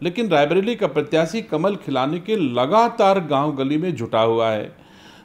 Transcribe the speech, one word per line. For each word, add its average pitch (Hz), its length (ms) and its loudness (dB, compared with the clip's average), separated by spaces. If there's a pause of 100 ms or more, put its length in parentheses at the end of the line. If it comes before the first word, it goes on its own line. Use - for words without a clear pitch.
लेकिन 180 260 -4
रायबरेली 170 480 2
का 208 100 0
प्रत्याशी 165 560 0
कमल 180 340 -2
खिलाने 139 420 -2
के 214 180 -4
लगातार 196 840 2
गांव 147 360 -2
गली 135 200 -2
में 170 180 -4
जुटा 113 260 -2
हुआ 113 300 2
है, 107 260 -6 (480)